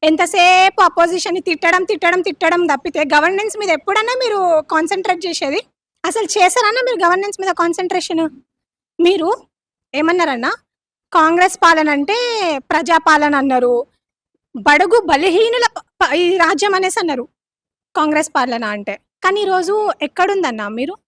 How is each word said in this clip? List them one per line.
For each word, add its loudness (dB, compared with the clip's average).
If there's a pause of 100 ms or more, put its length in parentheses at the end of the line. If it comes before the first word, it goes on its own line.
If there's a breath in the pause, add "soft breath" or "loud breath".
(100)
ఎంతసేపు 2
అపోజిషన్ని -2
తిట్టడం, 0
తిట్టడం, 0
తిట్టడం 0 (120)
తప్పితే -4 (140)
గవర్నెన్స్ 0
మీద -4 (100)
ఎప్పుడన్నా -2
మీరు -2 (360)
కాన్సన్ట్రేట్ -2
చేసేది? -4 (480)
అసలు -4
చేశారన్నా 0
మీరు -4
గవర్నెన్స్ -2
మీద -2 (100)
కాన్సన్ట్రేషన్? -4 (840)
మీరు 0 (720)
ఏమన్నారన్నా? 0 (680)
కాంగ్రెస్ 2
పాలన 4
అంటే -2 (560)
ప్రజాపాలన 2
అన్నారు, 2 (920)
బడుగు 4 (140)
బలహీనుల 2 (360)
ప-, 0 (100)
ఈ 2 (160)
రాజ్యం 2
అనేసి -2
అన్నారు -4 (760)
కాంగ్రెస్ 0
పాలన -2 (100)
అంటే. -8 (280)
కానీ 0
ఈరోజు 0 (320)
ఎక్కడుందన్నా -2 (140)
మీరు? -6 (140)